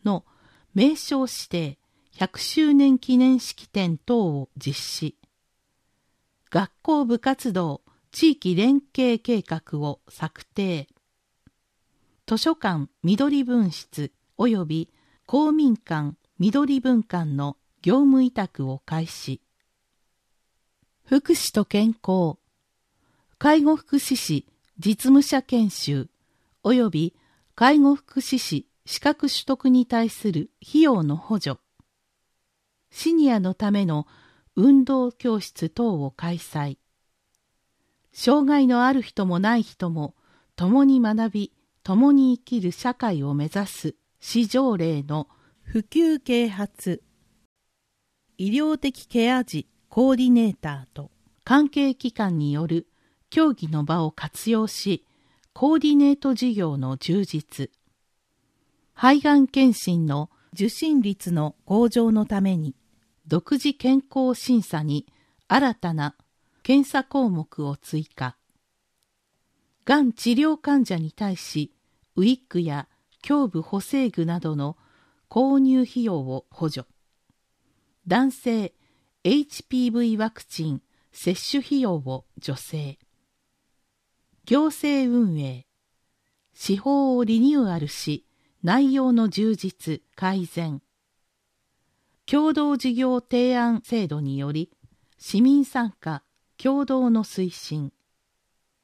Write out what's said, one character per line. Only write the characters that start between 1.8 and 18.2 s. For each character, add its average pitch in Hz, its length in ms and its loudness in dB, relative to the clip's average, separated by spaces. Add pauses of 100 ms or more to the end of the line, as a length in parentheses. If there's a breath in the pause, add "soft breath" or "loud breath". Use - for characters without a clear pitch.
百 - 260 -6
周 302 340 0
年 277 240 6
記 254 200 0
念 254 220 6
式 - 280 -14
典 175 300 -4
等 233 280 -2
を 143 320 -4
実 139 160 -6
施。 - 440 -8 (1300)
学 196 220 -2 (100)
校 294 220 0
部 233 160 0
活 262 320 -4
動、 170 300 -4 (300)
地 320 200 4
域 180 240 -2
連 262 260 4 (140)
携 240 240 0
計 226 220 -2
画 - 380 -8
を 147 280 -6
策 - 360 -12
定。 175 440 -6 (1400)
図 220 100 -2
書 320 180 0
館 165 340 -4 (140)
み 190 140 2
ど 285 120 0
り 277 140 0
分 240 280 0
室 - 400 -12 (260)
及 202 280 0
び 160 240 -4 (360)
公 302 260 0
民 285 260 2
館 151 380 -6 (220)
み 196 140 2
ど 285 140 0
り 269 140 0
分 240 240 0
館 165 300 -4
の 143 240 -6 (240)
業 233 180 2
務 262 240 6